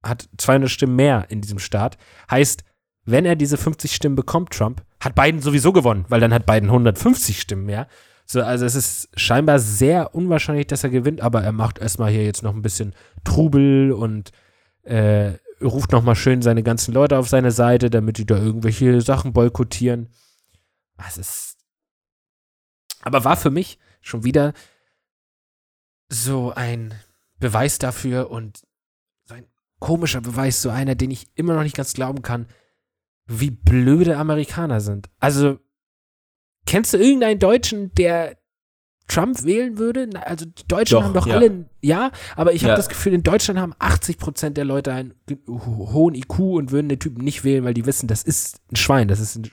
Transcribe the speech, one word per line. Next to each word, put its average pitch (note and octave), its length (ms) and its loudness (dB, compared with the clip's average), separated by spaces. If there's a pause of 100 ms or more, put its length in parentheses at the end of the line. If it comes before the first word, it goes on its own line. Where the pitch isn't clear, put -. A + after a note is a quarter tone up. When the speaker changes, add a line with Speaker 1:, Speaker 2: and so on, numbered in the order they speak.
Speaker 1:
hat - 340 -8
zweihundert C3 340 2
Stimmen B2+ 240 0
mehr C3 340 2
in G#2+ 120 -6
diesem G2+ 180 -8
Staat." G#2+ 380 -4 (320)
Heißt, C3+ 340 2 (420)
wenn C3+ 200 2
er E3+ 100 2
diese D3 220 0
fünfzig - 380 -4
Stimmen C#3+ 200 -2
bekommt, E3 360 -2
Trump, - 340 -4 (140)
hat C3 160 -6
Biden D3+ 260 4
sowieso C#3+ 320 2
gewonnen, A#2 360 4
weil A#2 100 4
dann A2+ 140 4
hat A#2 120 2
Biden G#2+ 240 2
hundertfünfzig A#2+ 720 2
Stimmen G2 240 -8
mehr. G#2 220 -6 (380)
So, B2 180 -2
also B2 200 0
es B2 120 0
ist - 340 -4 (100)
scheinbar C#3+ 380 4
sehr C3 560 2
unwahrscheinlich, D#3 540 -2
dass C#3 160 -4
er C3 80 -2
gewinnt, B2+ 300 0
aber A#2 200 0
er G#2 100 -2
macht A2 280 -2
erstmal A2 320 -2
hier G#2+ 120 2
jetzt G#2 200 -4
noch G#2 100 -2
ein G#2+ 80 -6
bisschen G#2 320 -4 (300)
Trubel C#3 680 4
und, G#2+ 400 -4 (520)
äh, G#2 500 2 (280)
ruft C3+ 300 -2
noch A#2 120 6
mal A#2 120 4
schön B2+ 260 2
seine A#2 200 4
ganzen A#2 320 -2
Leute C#3 240 4
auf B2 100 0
seine B2+ 240 2
Seite, A#2+ 380 4
damit A2 300 0
die G#2+ 60 -4
da G#2 120 2
irgendwelche A2+ 640 2
Sachen C3 320 -2
boykottieren. A#2+ 760 0 (840)
Das F2 220 -16
ist, - 400 -12 (1400)
aber C3 220 0
war C#3+ 120 4
für - 140 0
mich E3 300 -4 (220)
schon A2+ 220 -10
wieder C#3+ 300 2 (1500)
so B2 460 -4
ein A#2 400 -6 (460)
Beweis B2 400 0
dafür B2+ 500 -4
und A2+ 320 -14 (640)
so - 80 -20
ein A#2+ 140 -20 (320)
komischer D#3+ 420 -2
Beweis, B2 400 -4
so B2+ 80 -4
einer, C3 240 -2
den C3 160 -2
ich - 260 -12
immer E3 200 -2
noch D#3 80 -2
nicht D3 120 -6
ganz - 180 -8
glauben C3 280 -6
kann, A#2+ 240 -6 (800)
wie A#2+ 260 -4
blöde C#3+ 640 4
Amerikaner D3+ 640 -2
sind. G2+ 280 -8 (100)
Also, C#3 400 2 (1080)
kennst A3 280 0
du G#3 40 2
irgendeinen A3 420 4
Deutschen, G3+ 540 0
der E3+ 440 0 (680)
Trump G3+ 360 -2
wählen A3 340 -2
würde? A#3 340 -4
Na, F#3 120 -12
also E3 220 -10
die - 220 -20
Deutschen A3 300 2
Speaker 2:
Doch, G#2 60 4
Speaker 1:
haben G3 100 -2
doch F3+ 140 0
Speaker 2:
ja. A#2 80 0
Speaker 1:
alle, A#3 100 6
ein, F#3 240 0 (120)
ja, F3+ 300 0 (240)
aber E3+ 180 2
ich E3+ 100 -2
hab A#2 60 2
Speaker 2:
Ja. G#2+ 60 6
Speaker 1:
das - 140 -2
Gefühl, - 240 -2
in F3 100 0
Deutschland F#3+ 360 0
haben F3 200 -6
achtzig - 380 0
Prozent D3 400 -8
der C#3+ 80 -4
Leute C3+ 260 -4
einen C3 220 -8 (140)
ge-, C#3+ 100 -8 (100)
ho-, A2 460 -8
hohen D#3+ 220 4
I B2+ 60 -8
Q F#3 360 -2
und C3+ 140 -4
würden D3 180 0
den C3+ 100 -2
Typen B2 240 -8
nicht C#3+ 200 -4
wählen, C3+ 200 2
weil B2 100 -2
die A#2 120 -2
wissen, B2+ 220 -2
das G#2+ 160 -2
ist - 360 -4 (120)
ein A#2+ 40 -8
Schwein, B2 320 2
das G2 120 2
ist A2 180 -6
ein A2+ 160 -12